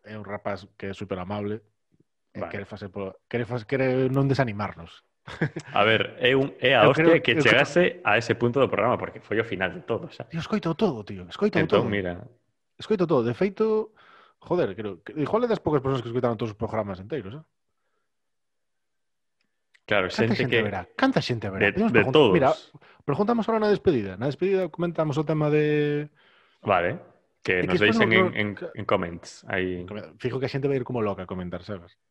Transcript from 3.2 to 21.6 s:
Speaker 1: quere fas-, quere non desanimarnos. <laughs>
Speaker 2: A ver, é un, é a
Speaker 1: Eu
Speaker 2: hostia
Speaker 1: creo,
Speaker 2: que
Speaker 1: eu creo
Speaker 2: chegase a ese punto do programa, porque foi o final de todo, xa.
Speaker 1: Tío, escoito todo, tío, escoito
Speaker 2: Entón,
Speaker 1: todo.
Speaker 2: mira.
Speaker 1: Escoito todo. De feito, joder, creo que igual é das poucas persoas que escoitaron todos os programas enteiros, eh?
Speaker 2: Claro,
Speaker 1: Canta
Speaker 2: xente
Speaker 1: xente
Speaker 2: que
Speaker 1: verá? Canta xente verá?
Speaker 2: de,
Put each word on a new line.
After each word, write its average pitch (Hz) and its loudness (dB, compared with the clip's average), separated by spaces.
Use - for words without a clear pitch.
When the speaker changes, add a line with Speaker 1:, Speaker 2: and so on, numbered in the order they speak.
Speaker 1:
quere 120 -4
fas-, 117 -6
quere 131 0
non 139 2
desanimarnos. 104 -4
<laughs> - -8
Speaker 2:
A 104 4
ver, 107 2
é 127 4
un, 135 2
é 127 4
a 110 8
Speaker 1:
Eu 120 8
Speaker 2:
hostia 156 4
Speaker 1:
creo, 165 6
Speaker 2:
que - 4
Speaker 1:
eu 160 4
creo 139 2
Speaker 2:
chegase 139 4
a 107 4
ese 117 0
punto 120 0
do 123 4
programa, 101 0
porque - -10
foi 107 -2
o 113 0
final 92 -2
de 87 -12
todo, 117 -4
xa. - -14
Speaker 1:
Tío, 165 -8
escoito 175 -2
todo, 139 -2
tío, 92 -12
escoito 208 -2
Speaker 2:
Entón, 101 2
Speaker 1:
todo. - -2
Speaker 2:
mira. 92 -4
Speaker 1:
Escoito 185 -2
todo. 139 2
De 120 0
feito, 214 -2
joder, 139 -2
creo 101 -8
que - -16
igual 202 0
é - -6
das 220 -2
poucas 151 0
persoas 131 0
que 117 -8
escoitaron 120 0
todos 110 -6
os 104 -16
programas 101 -4
enteiros, 101 -10
eh? 160 -20
Speaker 2:
Claro, 95 0
Speaker 1:
Canta - -8
Speaker 2:
xente 117 2
Speaker 1:
xente 123 -2
Speaker 2:
que 113 2
Speaker 1:
verá? 98 -4
Canta 269 2
xente 113 -4
verá? 95 -6
Speaker 2:
de, 101 4